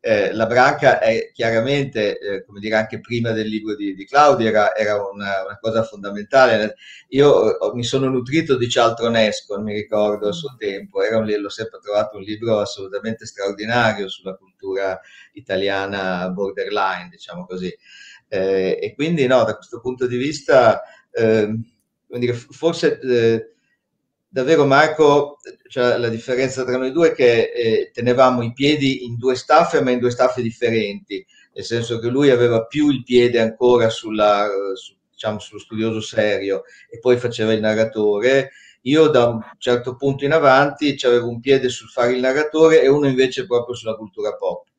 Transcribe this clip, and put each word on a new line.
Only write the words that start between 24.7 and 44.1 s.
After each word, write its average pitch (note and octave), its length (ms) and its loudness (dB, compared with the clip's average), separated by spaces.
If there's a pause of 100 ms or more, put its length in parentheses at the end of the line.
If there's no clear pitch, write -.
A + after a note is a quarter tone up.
cioè, B2 300 0
la A#2+ 100 -2
differenza B2 560 -4
tra B2 120 -4
noi C3 160 -4
due E3 200 4
è - 20 -4
che, A#2 400 4
eh, A2+ 380 -2
tenevamo B2 500 2
i A#2 100 -6
piedi C3+ 540 0
in A#2 100 -10
due B2+ 180 0
staffe, D#3 460 2
ma C3 100 0
in B2 80 0
due A#2+ 120 0
staffe B2+ 320 0
differenti, G#2+ 840 -4 (300)
nel - 100 -12
senso A#2 340 -6
che A#2 100 -4
lui C#3 220 2
aveva A#2 360 2
più D3 240 0
il B2+ 120 -2
piede A#2+ 380 4
ancora A#2 480 2
sulla, G#2+ 580 0
eh, G2 300 -4
su, - 180 -20 (160)
diciamo, G#2 280 -8
sullo - 220 -18
studioso A2 400 -4
serio G2+ 640 -2 (260)
e - 80 -20
poi B2 180 4
faceva A#2 360 -2
il A2 80 0
narratore. A2 880 0 (320)
Io D3+ 260 4
da A#2+ 180 4
un A2+ 140 -2 (180)
certo B2 380 -2
punto C#3 280 -4
in C#3 80 0
avanti D3 640 4
c'avevo A#2+ 320 2
un A#2 120 -10
piede C3 280 2
sul A#2+ 200 -10
fare B2 240 0
il B2+ 80 -2
narratore D3+ 600 4
e C3+ 60 4
uno C#3+ 200 4
invece B2+ 380 0
proprio A#2+ 280 -2
sulla A2 220 -8
cultura G#2 400 -8